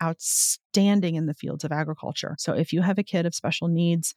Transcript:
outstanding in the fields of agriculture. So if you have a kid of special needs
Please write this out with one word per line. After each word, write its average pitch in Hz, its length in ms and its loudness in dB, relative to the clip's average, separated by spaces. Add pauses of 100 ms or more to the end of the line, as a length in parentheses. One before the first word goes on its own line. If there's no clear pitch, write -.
outstanding 180 1160 2
in 160 100 0
the 147 80 -2
fields - 300 -8
of 151 80 -2
agriculture. 156 680 -4
So - 140 -2
if - 200 0
you 170 100 2
have 196 180 2
a - 20 2
kid 170 240 0
of 170 80 -2
special - 320 -4
needs 170 500 2